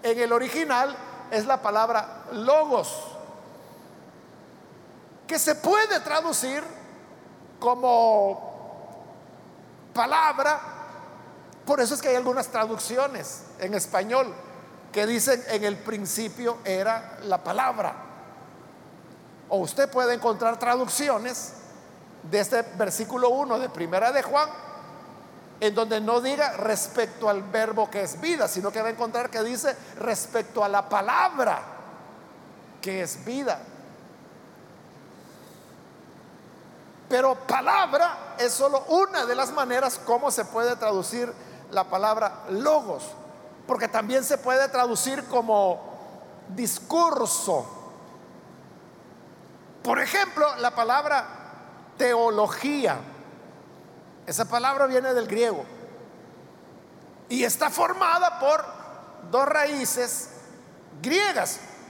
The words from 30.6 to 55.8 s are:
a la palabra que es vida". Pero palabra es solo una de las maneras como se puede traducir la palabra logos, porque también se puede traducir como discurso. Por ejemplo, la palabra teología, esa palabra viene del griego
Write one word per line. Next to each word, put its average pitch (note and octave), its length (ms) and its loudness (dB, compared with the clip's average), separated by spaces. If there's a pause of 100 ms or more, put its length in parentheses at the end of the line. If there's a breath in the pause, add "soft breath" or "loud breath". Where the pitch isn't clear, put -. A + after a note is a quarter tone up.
a G3+ 60 2
la G3+ 200 0
palabra A#3 720 2 (1200)
que F#3+ 220 -4
es - 220 -8
vida". A#3+ 340 -2 (3500)
Pero C4 260 4 (120)
palabra D#4+ 920 2
es A#3+ 140 2
solo C4+ 360 2
una F4+ 360 4
de A#3+ 100 0
las B3+ 160 0
maneras C4 540 0
como A#3+ 260 2
se A3 140 -2
puede A#3+ 320 0
traducir A3 560 -2 (380 loud breath)
la F#3 140 2
palabra G#3 680 0
logos, A#3 520 0 (640)
porque A#3 220 -2
también A#3+ 360 0
se C#4+ 120 0
puede C4 320 2
traducir B3+ 560 0
como G#3+ 560 2 (760)
discurso. A3+ 1200 0 (2000)
Por - 180 0
ejemplo, D4+ 560 2
la A#3+ 180 0
palabra C4 500 2 (720)
teología, A#3 1000 2 (1300)
esa E3+ 180 -2
palabra C4+ 400 2
viene C4 300 2
del A#3 120 2
griego G#3 380 0 (1700)